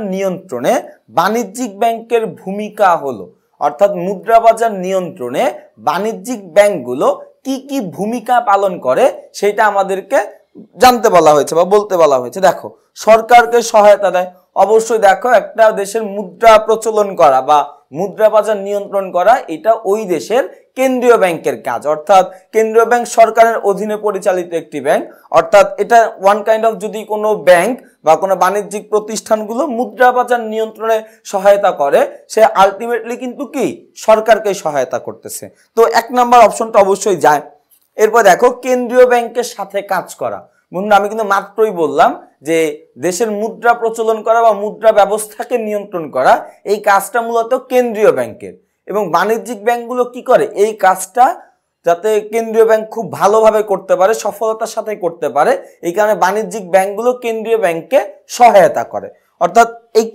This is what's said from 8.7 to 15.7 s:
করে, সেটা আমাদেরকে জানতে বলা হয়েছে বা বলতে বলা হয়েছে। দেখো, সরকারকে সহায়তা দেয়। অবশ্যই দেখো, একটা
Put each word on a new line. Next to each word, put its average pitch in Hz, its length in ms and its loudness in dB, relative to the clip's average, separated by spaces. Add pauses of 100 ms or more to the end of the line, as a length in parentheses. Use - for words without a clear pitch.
করে, 143 180 2 (340)
সেটা 202 320 -2
আমাদেরকে 196 480 -2 (640)
জানতে 240 340 4
বলা 160 180 6
হয়েছে 139 240 0
বা 175 60 2 (100)
বলতে 208 280 0
বলা 143 180 4
হয়েছে। 123 280 -10
দেখো, 135 200 -2 (360)
সরকারকে 226 540 4 (140)
সহায়তা 202 420 6
দেয়। 180 140 -2 (360)
অবশ্যই 220 440 2
দেখো, 190 200 0 (120)
একটা 220 240 0 (160)